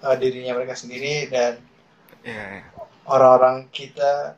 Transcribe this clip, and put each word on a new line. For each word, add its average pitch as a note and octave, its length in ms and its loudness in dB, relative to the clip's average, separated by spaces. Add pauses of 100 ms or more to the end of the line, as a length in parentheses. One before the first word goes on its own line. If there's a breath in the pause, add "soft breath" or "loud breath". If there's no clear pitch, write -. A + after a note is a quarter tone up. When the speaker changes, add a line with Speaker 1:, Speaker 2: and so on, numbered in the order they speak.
Speaker 1:
eh, C3 160 2
dirinya B2+ 400 -4
mereka B2+ 160 -6
sendiri C#3 560 -8
dan A#2+ 320 -2 (580)
Speaker 2:
Iya, G#2+ 220 -14 (160)
iya. - 40 -20 (420)
Speaker 1:
Orang-orang C3 640 6
kita, C#3+ 680 -4